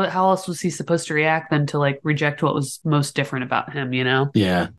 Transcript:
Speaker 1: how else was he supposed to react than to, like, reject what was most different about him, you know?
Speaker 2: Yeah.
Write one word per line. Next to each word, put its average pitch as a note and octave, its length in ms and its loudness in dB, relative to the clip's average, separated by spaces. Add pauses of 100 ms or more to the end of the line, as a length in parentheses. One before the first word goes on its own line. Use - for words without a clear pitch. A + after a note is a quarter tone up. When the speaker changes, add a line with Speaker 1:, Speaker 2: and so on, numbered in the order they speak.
Speaker 1:
how F#3 200 2
else F#3 180 0
was F3 140 -8
he F3+ 80 0
supposed D#3+ 380 -2
to D#3+ 60 -4
react D#3 380 2
than D3 160 2
to, D3 120 -2
like, C#3 240 2
reject D3+ 400 0
what D3 120 2
was C#3 280 -4
most D3 320 2
different C#3 280 -2
about B2 300 -2
him, C3 200 -6
you B2+ 100 0
know? C3+ 300 2
Speaker 2:
Yeah. F2+ 340 2 (120)